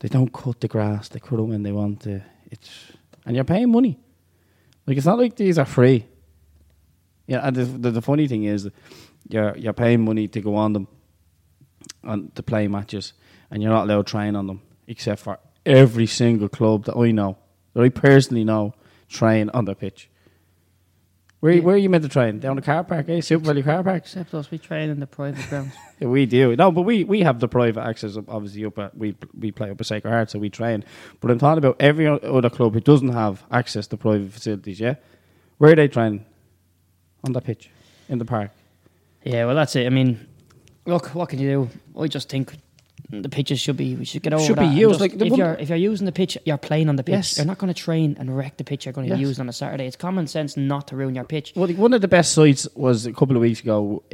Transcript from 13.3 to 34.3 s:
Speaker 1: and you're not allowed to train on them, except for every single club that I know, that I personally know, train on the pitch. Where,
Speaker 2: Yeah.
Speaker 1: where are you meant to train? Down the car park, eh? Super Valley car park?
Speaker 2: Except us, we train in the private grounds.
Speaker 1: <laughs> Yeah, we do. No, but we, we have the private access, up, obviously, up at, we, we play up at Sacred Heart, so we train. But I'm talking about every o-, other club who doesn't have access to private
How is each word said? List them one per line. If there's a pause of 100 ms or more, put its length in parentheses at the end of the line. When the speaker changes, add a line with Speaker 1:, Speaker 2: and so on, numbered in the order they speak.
Speaker 1:
and
you're
not
allowed
to
train
on
them, (240)
except
for (240)
every
single
club
that
I
know, (380)
that
I
personally
know, (340)
train
on
the
pitch. (1300)
Where,
Speaker 2:
Yeah.
Speaker 1:
where
are
you
meant
to
train?
Down
the
car
park,
eh?
Super
Valley
car
park?
Speaker 2:
Except
us,
we
train
in
the
private
grounds.
Speaker 1:
<laughs> (140)
Yeah,
we
do.
No,
but
we,
we
have
the
private
access,
up,
obviously,
up
at,
we, (220)
we
play
up
at
Sacred
Heart,
so
we
train. (360)
But
I'm
talking
about
every
o-,
other
club
who
doesn't
have
access
to
private